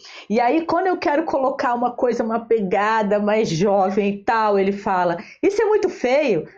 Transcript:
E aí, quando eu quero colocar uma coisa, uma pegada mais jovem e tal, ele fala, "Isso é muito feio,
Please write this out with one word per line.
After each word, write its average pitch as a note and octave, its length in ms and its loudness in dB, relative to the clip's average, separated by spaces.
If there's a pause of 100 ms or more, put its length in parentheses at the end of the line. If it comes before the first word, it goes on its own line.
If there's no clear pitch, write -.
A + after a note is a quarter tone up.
(300)
E A3 100 2
aí, C#4+ 240 2
quando E4+ 220 -2
eu F4+ 100 0
quero E4 280 0
colocar C4 500 -2
uma A#3+ 200 -2
coisa, A#3+ 300 -2
uma A3+ 220 -4
pegada G#3 720 0
mais G#3 300 0
jovem G3+ 680 2
e G3+ 100 -12
tal, A3 340 2
ele G3 140 2
fala, F3+ 460 0 (240)
"Isso G4 180 2
é A4 60 2
muito G#4 240 2
feio, B3 680 0